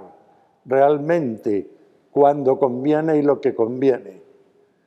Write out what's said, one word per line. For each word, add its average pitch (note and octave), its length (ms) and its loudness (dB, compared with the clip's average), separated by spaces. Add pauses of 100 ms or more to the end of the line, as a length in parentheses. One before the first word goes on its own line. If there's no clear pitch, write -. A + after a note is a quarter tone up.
(640)
realmente C#3 1040 0 (440)
cuando C#3+ 440 2
conviene D3+ 600 -2
y C#3+ 60 0
lo C#3+ 180 0
que A#2+ 160 -2
conviene. A#2 680 -2 (640)